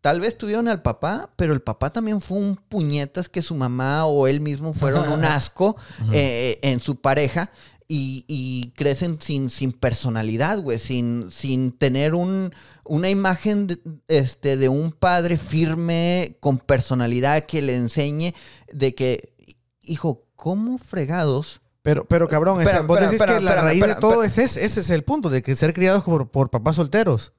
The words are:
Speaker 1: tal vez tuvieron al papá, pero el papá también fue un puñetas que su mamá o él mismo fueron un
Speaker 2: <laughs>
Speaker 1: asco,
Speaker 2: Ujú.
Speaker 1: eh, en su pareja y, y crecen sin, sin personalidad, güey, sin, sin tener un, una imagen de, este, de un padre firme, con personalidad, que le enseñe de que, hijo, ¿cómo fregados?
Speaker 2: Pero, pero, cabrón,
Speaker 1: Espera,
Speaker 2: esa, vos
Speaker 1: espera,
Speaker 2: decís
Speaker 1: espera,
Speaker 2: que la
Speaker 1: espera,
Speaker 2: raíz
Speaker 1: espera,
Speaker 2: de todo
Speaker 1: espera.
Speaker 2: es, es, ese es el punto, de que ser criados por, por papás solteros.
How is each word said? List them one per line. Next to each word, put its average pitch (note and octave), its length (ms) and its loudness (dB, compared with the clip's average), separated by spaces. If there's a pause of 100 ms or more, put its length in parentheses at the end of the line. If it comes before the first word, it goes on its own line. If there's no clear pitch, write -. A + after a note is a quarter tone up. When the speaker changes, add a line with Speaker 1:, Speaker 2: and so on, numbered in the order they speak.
Speaker 1:
tal D3+ 160 2
vez A#3 180 -4
tuvieron A3+ 300 -4
al G3+ 140 -2
papá, D3+ 560 -4
pero D#3+ 160 0
el C3 80 -2
papá C3 320 -4
también G#3+ 280 -2
fue F#3 160 -6
un G3 200 -2
puñetas D3 720 -4
que F3+ 120 -6
su E3 140 -6
mamá C3 500 -2
o C#3+ 220 2
él C#3+ 140 0
mismo D3+ 320 -6
fueron C#3+ 380 0
un D#3 140 0
Speaker 2:
<laughs> - 0 -
Speaker 1:
asco, D#3+ 520 0 (260)
Speaker 2:
Ujú. A2 100 0
Speaker 1:
eh, B2+ 480 0
en C3 200 0
su C#3 200 -4
pareja C#3+ 500 0 (360)
y, C3+ 400 -6
y B2+ 480 -6
crecen D3 460 -2
sin, C3+ 280 -2
sin C3 220 -4
personalidad, A#2+ 880 -2
güey, C3 180 -2
sin, A#2+ 540 -4
sin C3 400 -2
tener C#3+ 440 0
un, F#3 380 -2 (300)
una E3 260 -2
imagen G3 580 0
de, F3 120 -4 (300)
este, C#3 480 0
de C3+ 100 4
un D3 240 0
padre F3 460 2
firme, E3+ 1040 0
con C3+ 160 2
personalidad, B2+ 880 0
que D#3 160 -4
le C3 160 0
enseñe D3 560 -2 (400)
de C3+ 220 0
que, - 380 -2 (500)
hijo, D3+ 420 -6 (100)
¿cómo A3 440 -4
fregados? D#3 840 -4 (200)
Speaker 2:
Pero, - 260 0
pero, E3+ 200 4
cabrón, E3+ 320 2
Speaker 1:
Espera, E3+ 200 4
Speaker 2:
esa, D#3 80 -2
vos E3+ 100 6
Speaker 1:
espera, G3 140 4
Speaker 2:
decís A3 100 2
Speaker 1:
espera, G3 180 4
Speaker 2:
que - 40 0
la F#3 80 2
Speaker 1:
espera, - 160 4
Speaker 2:
raíz D#3+ 140 4
Speaker 1:
espera, G#3 140 4
Speaker 2:
de - 60 -4
todo A3+ 220 6
Speaker 1:
espera. A3+ 220 2
Speaker 2:
es, - 120 -2
es, - 60 0
ese G#3+ 180 0
es D#3+ 80 -4
el D#3+ 160 2
punto, C4 240 0
de C3 120 2
que C3 140 -2
ser D#3 180 2
criados F#3 300 2
por, D3+ 260 0
por C3+ 200 2
papás B2 260 0
solteros. D#3+ 640 2